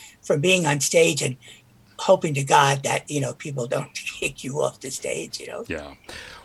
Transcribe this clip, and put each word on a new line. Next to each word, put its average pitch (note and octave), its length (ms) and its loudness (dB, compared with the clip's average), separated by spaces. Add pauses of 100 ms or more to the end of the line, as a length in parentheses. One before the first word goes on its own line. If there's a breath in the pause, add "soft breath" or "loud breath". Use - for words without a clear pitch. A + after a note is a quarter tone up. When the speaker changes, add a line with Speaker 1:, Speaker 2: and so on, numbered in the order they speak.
(220 loud breath)
Speaker 1:
from D#3+ 180 0
being F3+ 240 4
on D3 160 2
stage E3 400 4
and C3+ 160 -4 (600 loud breath)
hoping F#3 360 4
to C#3 80 0
God C#3 420 4
that, - 260 -2
you D3 100 -2
know, B2 140 -4
people C3+ 320 -6
don't - 280 -4
<laughs> - 0 -
kick - 480 -8
you C#3 200 -4
off - 180 -4
the C3+ 100 -12
stage, - 500 -8
you - 60 -12
know? - 220 -10
Speaker 2:
Yeah. D2 240 -10 (520 loud breath)